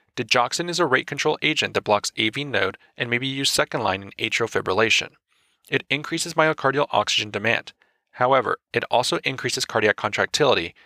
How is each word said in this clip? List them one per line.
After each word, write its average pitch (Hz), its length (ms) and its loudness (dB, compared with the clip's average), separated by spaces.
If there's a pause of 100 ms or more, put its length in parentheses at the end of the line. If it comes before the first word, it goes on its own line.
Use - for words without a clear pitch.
(160)
Digoxin 127 540 0
is 170 100 -2
a 175 60 4
rate 131 220 -2
control 147 340 -2
agent 147 320 0
that - 100 0
blocks 104 340 2
A 110 120 0
V 139 140 -6
node 101 340 -2 (200)
and 127 120 -4
may 120 80 0
be 131 100 -4
used 135 260 -2
second 147 280 -2
line 98 220 -2
in 98 160 -16
atrial 113 300 -2
fibrillation. 98 600 2 (600)
It 139 200 -2
increases 165 440 -4
myocardial 147 580 2
oxygen 107 400 0
demand. 107 420 -2 (380)
However, 123 460 2 (160)
it 117 180 0
also 123 320 2
increases 131 420 -4
cardiac 107 300 2
contractility, 104 800 0 (100)